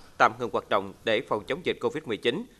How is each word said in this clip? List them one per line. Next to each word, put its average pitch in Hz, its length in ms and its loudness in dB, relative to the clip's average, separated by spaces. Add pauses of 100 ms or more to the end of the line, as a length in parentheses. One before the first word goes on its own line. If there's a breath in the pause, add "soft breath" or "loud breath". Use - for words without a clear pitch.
(180)
tạm 120 200 6
ngưng 117 140 -4
hoạt 107 160 -2
động 98 240 0 (120)
để 110 240 2
phòng 107 180 -2
chống 151 180 -4
dịch 110 160 0
covid 131 240 -4
mười 110 120 -4
chín 135 280 -2 (160 soft breath)